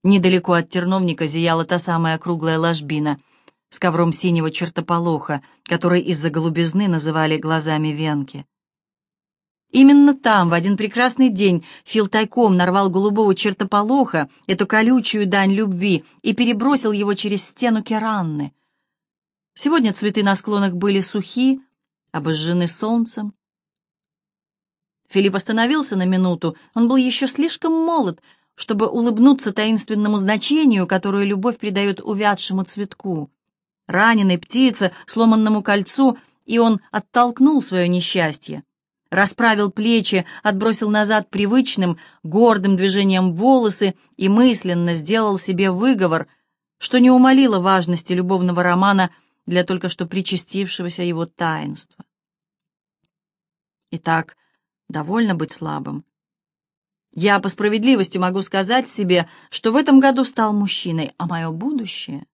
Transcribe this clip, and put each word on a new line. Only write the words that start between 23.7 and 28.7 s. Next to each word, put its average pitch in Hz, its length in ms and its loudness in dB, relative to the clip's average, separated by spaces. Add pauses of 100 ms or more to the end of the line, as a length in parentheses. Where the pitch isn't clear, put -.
Филипп 196 260 0
остановился 233 600 -2
на 185 100 0
минуту. 180 500 0 (180)
Он 233 140 2
был 262 80 2
еще 254 320 0
слишком 320 460 -4
молод, 320 480 -2 (340)
чтобы 214 320 -2